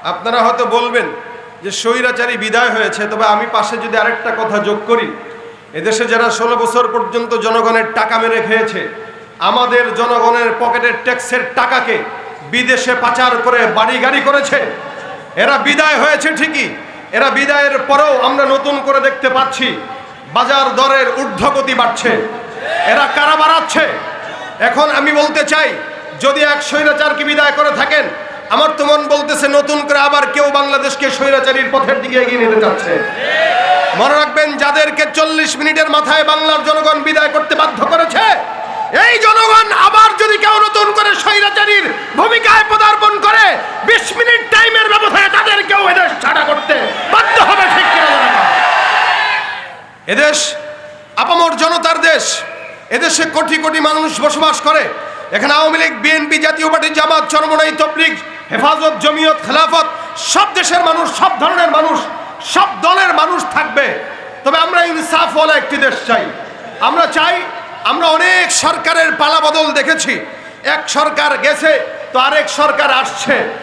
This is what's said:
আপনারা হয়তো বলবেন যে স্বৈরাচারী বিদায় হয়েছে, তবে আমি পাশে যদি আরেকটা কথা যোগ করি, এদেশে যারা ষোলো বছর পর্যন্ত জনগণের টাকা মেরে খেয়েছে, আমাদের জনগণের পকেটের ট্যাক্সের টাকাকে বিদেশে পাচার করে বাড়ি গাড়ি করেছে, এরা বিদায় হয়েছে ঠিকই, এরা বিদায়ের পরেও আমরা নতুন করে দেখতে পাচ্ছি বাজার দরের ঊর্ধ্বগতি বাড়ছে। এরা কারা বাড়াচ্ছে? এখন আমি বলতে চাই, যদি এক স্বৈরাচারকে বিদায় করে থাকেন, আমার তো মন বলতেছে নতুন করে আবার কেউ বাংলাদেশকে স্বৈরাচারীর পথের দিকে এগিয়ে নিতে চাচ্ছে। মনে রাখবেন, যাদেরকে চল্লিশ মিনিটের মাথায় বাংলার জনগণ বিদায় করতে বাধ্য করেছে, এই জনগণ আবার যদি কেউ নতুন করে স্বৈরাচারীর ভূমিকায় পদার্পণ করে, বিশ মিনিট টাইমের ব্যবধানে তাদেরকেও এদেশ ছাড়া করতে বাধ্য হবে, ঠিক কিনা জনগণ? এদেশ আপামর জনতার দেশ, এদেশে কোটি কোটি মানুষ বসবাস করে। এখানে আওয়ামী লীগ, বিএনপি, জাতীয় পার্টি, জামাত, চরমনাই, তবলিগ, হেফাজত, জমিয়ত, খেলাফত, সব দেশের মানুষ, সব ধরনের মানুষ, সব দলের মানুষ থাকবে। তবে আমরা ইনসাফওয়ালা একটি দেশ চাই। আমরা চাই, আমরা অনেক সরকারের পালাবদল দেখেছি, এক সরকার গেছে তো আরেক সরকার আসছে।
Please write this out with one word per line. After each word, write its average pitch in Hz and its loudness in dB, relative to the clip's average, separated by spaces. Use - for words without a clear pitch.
আপনারা 233 -4
হয়তো 233 2
বলবেন 233 0
যে 190 -8
স্বৈরাচারী 247 -2
বিদায় 220 0
হয়েছে, 214 -2
তবে 214 -2
আমি 208 0
পাশে 214 -2
যদি 226 -4
আরেকটা 226 -2
কথা 147 -2
যোগ 208 -2
করি, 233 0
এদেশে 214 -2
যারা 220 0
ষোলো 240 -2
বছর 226 0
পর্যন্ত 226 -4
জনগণের 226 0
টাকা 233 0
মেরে 226 0
খেয়েছে, 214 -2
আমাদের 240 2
জনগণের 233 2
পকেটের 240 0
ট্যাক্সের 247 -2
টাকাকে 254 0
বিদেশে 247 0
পাচার 247 0
করে 247 2
বাড়ি 226 0
গাড়ি 277 0
করেছে, 277 0
এরা 247 2
বিদায় 294 2
হয়েছে 294 2
ঠিকই, 285 -2
এরা 240 2
বিদায়ের 277 2
পরেও 285 4
আমরা 277 2
নতুন 269 0
করে 269 2
দেখতে 269 -2
পাচ্ছি 262 0
বাজার 262 2
দরের 262 2
ঊর্ধ্বগতি 262 -2
বাড়ছে। 240 0
এরা 277 2
কারা 302 2
বাড়াচ্ছে? 311 2
এখন 262 2
আমি 285 0
বলতে 302 2
চাই, 302 0
যদি 277 0
এক 294 -2
স্বৈরাচারকে 294 0
বিদায় 294 2
করে 294 2
থাকেন, 285 0
আমার 294 2
তো 294 -2
মন 294 4
বলতেছে 294 0
নতুন 285 2
করে 285 2
আবার 285 4
কেউ 285 2
বাংলাদেশকে 277 0
স্বৈরাচারীর 269 0
পথের 269 0
দিকে 254 -4
এগিয়ে 247 0
নিতে 220 4
চাচ্ছে। 190 0
মনে 269 4
রাখবেন, 302 0
যাদেরকে 302 0
চল্লিশ 311 2
মিনিটের 311 0
মাথায় 302 2
বাংলার 311 0
জনগণ 302 2
বিদায় 302 0
করতে 302 0
বাধ্য 311 0
করেছে, 330 0
এই 480 4
জনগণ 440 6
আবার 427 6
যদি 427 2
কেউ 427 4
নতুন 415 0
করে 415 2
স্বৈরাচারীর 415 2
ভূমিকায় 440 2
পদার্পণ 427 4
করে, 440 4
বিশ 466 4
মিনিট 466 2
টাইমের 440 4
ব্যবধানে 415 2
তাদেরকেও 403 2
এদেশ 359 2
ছাড়া 302 0
করতে 294 0
বাধ্য 453 0
হবে, 392 4
ঠিক 381 2
কিনা 320 2
জনগণ? - 2
এদেশ 294 2
আপামর 339 2
জনতার 330 0
দেশ, 320 4
এদেশে 311 0
কোটি 320 -2
কোটি 311 -2
মানুষ 311 0
বসবাস 302 2
করে। 294 2
এখানে 220 0
আওয়ামী 311 2
লীগ, 320 0
বিএনপি, 311 0
জাতীয় 311 0
পার্টি, 311 2
জামাত, 311 2
চরমনাই, 311 2
তবলিগ, 311 0
হেফাজত, 311 2
জমিয়ত, 311 2
খেলাফত, 320 2
সব 403 4
দেশের 349 0
মানুষ, 330 2
সব 381 2
ধরনের 339 2
মানুষ, 311 2
সব 392 4
দলের 359 2
মানুষ 330 0
থাকবে। 277 0
তবে 294 2
আমরা 339 2
ইনসাফওয়ালা 320 0
একটি 277 -2
দেশ 269 0
চাই। 226 0
আমরা 302 2
চাই, 320 0
আমরা 302 0
অনেক 349 4
সরকারের 320 0
পালাবদল 311 2
দেখেছি, 294 0
এক 302 -2
সরকার 294 0
গেছে 294 2
তো - -2
আরেক 285 2
সরকার 294 0
আসছে। 262 -2